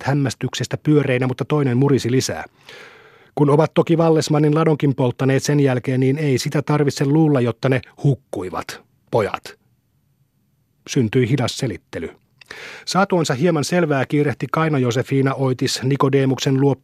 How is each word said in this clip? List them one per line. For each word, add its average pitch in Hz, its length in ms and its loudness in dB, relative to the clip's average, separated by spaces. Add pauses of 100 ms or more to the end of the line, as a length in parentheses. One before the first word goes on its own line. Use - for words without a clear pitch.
hämmästyksestä 135 720 -4
pyöreinä, 131 500 2
mutta 127 180 -4
toinen 135 320 0
murisi 131 340 2
lisää: 101 340 -2 (880)
"Kun 147 160 2
ovat 147 240 4
toki 165 240 2
Vallesmannin 156 560 2
ladonkin 156 400 2
polttaneet 131 480 0
sen 147 180 0
jälkeen, 127 400 0
niin 135 180 0
ei 143 200 0
sitä 143 240 -4
tarvitse 147 420 0
luulla, 147 360 2
jotta 120 280 -2
ne 131 120 2 (240)
hukkuivat, - 760 -4 (300)
pojat." - 480 -4 (1300)
Syntyi 123 400 0
hidas 131 300 -2
selittely. 95 520 -10 (760)
Saatuansa 180 500 0
hieman 156 300 0
selvää 147 420 0
kiirehti 147 460 -2
Kaino 160 260 0
Josefina 131 560 0
Oitis 127 480 -2
Nikodemuksen 135 800 0
luo 139 220 2